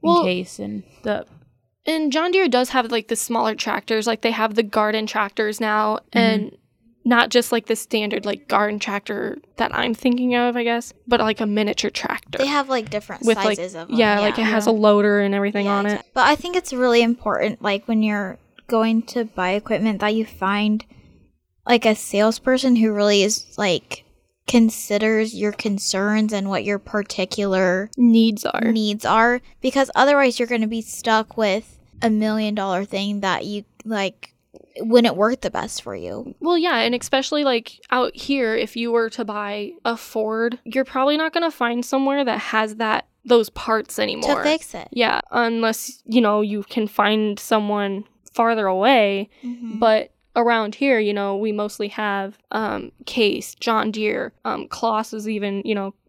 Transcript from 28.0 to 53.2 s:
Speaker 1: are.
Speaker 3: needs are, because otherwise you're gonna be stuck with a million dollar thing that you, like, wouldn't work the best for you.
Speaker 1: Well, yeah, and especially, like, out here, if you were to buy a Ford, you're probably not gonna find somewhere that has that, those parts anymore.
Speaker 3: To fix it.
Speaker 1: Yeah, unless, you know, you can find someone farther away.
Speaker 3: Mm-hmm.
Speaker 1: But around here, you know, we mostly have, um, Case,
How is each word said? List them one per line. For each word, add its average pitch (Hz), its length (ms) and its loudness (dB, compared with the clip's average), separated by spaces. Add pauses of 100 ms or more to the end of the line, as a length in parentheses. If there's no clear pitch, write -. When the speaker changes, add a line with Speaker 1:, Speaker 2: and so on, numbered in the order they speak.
Speaker 1:
are. 226 260 0
Speaker 3:
needs 214 320 -2
are, 233 380 2 (180)
because 262 340 0
otherwise 277 440 4
you're 233 100 0
gonna 226 180 0
be 226 140 -6
stuck 220 560 -2
with 214 420 -2 (220)
a 233 100 2
million 214 440 0
dollar 196 300 -2
thing 202 360 -4
that 190 240 -2
you, 208 200 -8 (200)
like, 202 500 -6 (460)
wouldn't 226 360 4
work 220 240 2
the 190 100 -4
best - 320 -8
for 98 140 -10
you. - 440 -10
Speaker 1:
Well, 339 180 2
yeah, 320 200 0
and 233 160 0
especially, 269 500 -2
like, 240 360 -2 (100)
out 254 240 0
here, 254 400 -2
if 226 220 -4
you 233 160 -2
were 226 180 2
to 233 140 -6
buy 208 480 -8 (120)
a 233 120 0
Ford, 226 680 -4
you're 254 200 -2
probably 269 320 0
not 320 160 -2
gonna 339 180 0
find 240 340 -2
somewhere 269 400 0
that 220 140 -2
has 214 380 -2
that, 220 300 -2 (180)
those 233 260 4
parts - 480 -4
anymore. 233 380 0
Speaker 3:
To - 60 -4
fix 311 320 -2
it. - 180 -14
Speaker 1:
Yeah, 233 280 2 (100)
unless, 226 760 -2
you 226 140 4
know, 208 220 4
you 208 220 -4
can 220 220 -4
find 208 520 0
someone 208 680 -2 (280)
farther 226 340 2
away. 196 640 2 (140)
Speaker 3:
Mm-hmm. 240 340 -10
Speaker 1:
But 220 320 2 (260)
around 226 380 2
here, 269 240 2
you 208 160 0
know, 202 220 -2
we 214 160 -2
mostly 208 360 -4
have, 202 480 -4 (140)
um, 220 400 -6 (160)
Case, - 480 -2